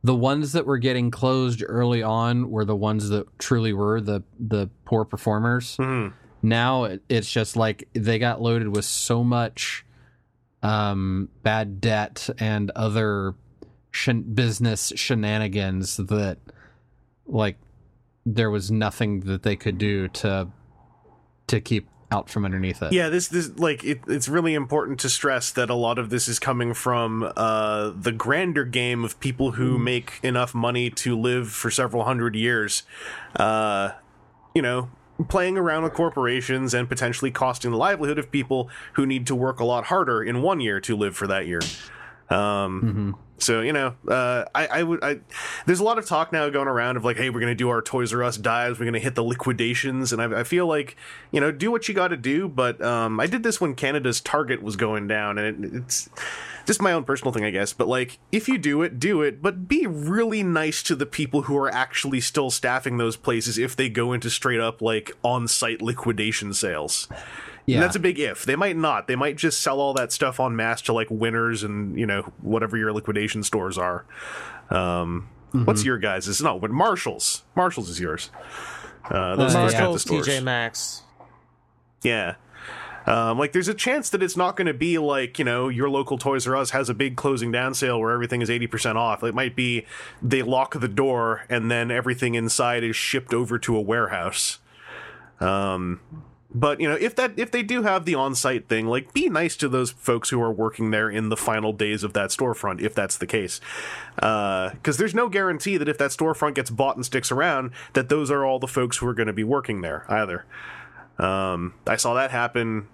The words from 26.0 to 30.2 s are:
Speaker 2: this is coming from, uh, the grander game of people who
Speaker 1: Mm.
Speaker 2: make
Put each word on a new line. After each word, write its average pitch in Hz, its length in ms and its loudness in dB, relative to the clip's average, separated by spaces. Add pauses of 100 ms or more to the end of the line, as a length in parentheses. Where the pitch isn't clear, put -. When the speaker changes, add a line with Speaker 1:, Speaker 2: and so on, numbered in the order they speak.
Speaker 2:
this 120 180 0
is 117 100 -2
coming 120 360 0
from, 113 640 0
uh, 107 580 0
the 117 160 -2
grander 143 540 0
game 123 360 0
of 113 160 -6
people 131 340 0
who 127 260 2
Speaker 1:
Mm. 120 60 2
Speaker 2:
make 120 380 -2